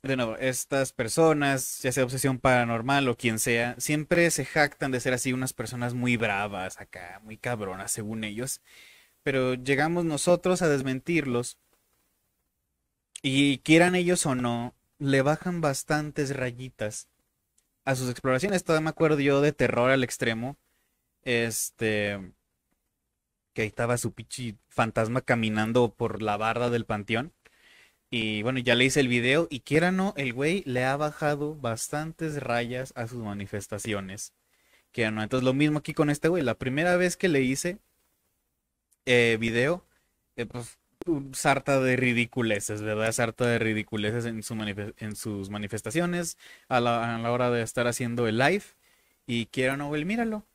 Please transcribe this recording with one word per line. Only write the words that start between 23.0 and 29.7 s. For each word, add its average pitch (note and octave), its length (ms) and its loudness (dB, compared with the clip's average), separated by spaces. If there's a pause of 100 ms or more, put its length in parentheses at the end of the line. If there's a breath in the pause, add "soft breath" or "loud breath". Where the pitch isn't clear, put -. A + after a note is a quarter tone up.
que A2+ 100 -2
ahí G#2+ 40 -2
estaba A#2+ 300 -2
su A2 160 -4
pinche A2+ 420 -10 (120)
fantasma A2+ 540 0
caminando A2+ 720 2
por G2+ 280 -6
la G#2 160 -2
barda A2+ 320 0
del A#2 160 -2
panteón. A2 480 -4 (800 soft breath)
Y A2 320 -2
bueno, C3 160 -2
ya A#2+ 160 4
le B2 100 8
hice C3+ 160 4
el C3 60 4
video B2 440 4
y C3+ 100 -8
quiera D#3+ 280 2